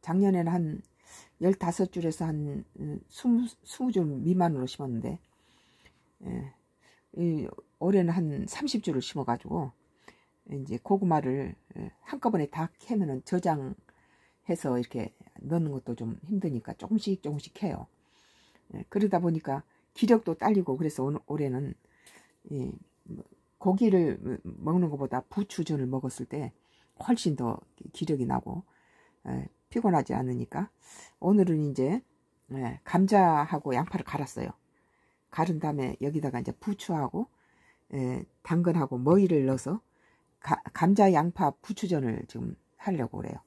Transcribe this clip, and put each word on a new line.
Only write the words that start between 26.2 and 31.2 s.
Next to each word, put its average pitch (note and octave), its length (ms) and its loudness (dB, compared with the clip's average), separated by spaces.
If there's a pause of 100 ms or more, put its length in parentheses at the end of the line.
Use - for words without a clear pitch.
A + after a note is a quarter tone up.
때 C#3 260 -8 (560)
훨씬 F#3+ 280 2
더 A#2+ 240 -2 (320)
기력이 D3 340 -2
나고, - 380 -4 (640)
예, B2+ 200 -6 (220)
피곤하지 F#3+ 460 2
않으니까 B2+ 540 -4 (500)
오늘은 F3 520 4